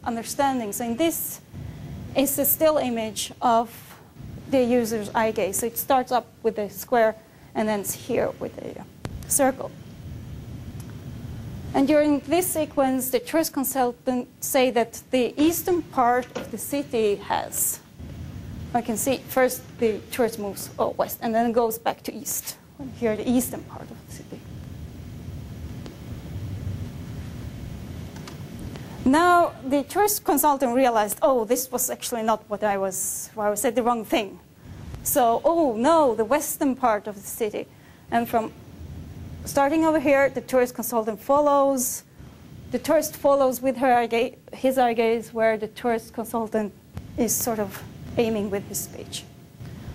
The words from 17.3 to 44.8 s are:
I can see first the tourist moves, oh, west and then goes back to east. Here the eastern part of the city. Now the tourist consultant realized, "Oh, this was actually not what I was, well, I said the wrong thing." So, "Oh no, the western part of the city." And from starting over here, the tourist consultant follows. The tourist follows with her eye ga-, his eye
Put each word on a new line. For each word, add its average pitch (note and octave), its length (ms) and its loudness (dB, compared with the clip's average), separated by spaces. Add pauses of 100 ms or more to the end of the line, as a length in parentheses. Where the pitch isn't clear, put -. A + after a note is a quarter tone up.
I A#3+ 80 2
can A3+ 140 -4
see B3 220 0 (100)
first B3+ 340 2 (180)
the G#3+ 200 2 (120)
tourist - 280 0
moves, G3+ 300 -8 (100)
oh, - 180 0
west - 240 -2
and A3+ 140 -2
then A#3 160 2
goes A3+ 260 2
back - 260 -4
to - 100 -8
east. - 440 -8 (400)
Here A3 180 0
the - 140 -4
eastern A#3+ 340 0
part - 180 -14
of - 260 -16
the - 60 -16
city. - 260 -16 (4000)
Now E4+ 480 4 (120)
the C4+ 180 0
tourist G#4 420 0
consultant C#4 500 2
realized, A3+ 460 4
"Oh, B3+ 240 4
this A#3+ 260 0
was - 180 -2
actually A#3 340 -4
not A3 260 2
what G#3 140 -4
I G3+ 140 2
was, - 580 -4
well, G#3 160 2
I G#3 40 0
said A3 200 0
the A#3+ 80 4
wrong A#3+ 220 2
thing." A3 340 0 (640)
So, A#3 420 4
"Oh D#4 320 4
no, C#4+ 360 6
the G#3+ 120 2
western C#4 500 2
part G#3+ 320 2
of G3+ 80 -8
the G3+ 120 -14
city." - 400 -4 (440)
And A#3 160 2
from - 240 0 (920)
starting C#4+ 400 4
over D#4 140 4
here, C#4 300 6
the C4+ 120 -4
tourist B3 340 2
consultant A3 460 -2
follows. C#4 840 4 (680)
The B3 80 -2
tourist D4+ 360 2
follows C#4 460 4
with B3+ 160 0
her B3+ 160 6
eye A#3+ 140 4
ga-, A#3 280 0 (160)
his C4 260 2
eye A#3+ 160 6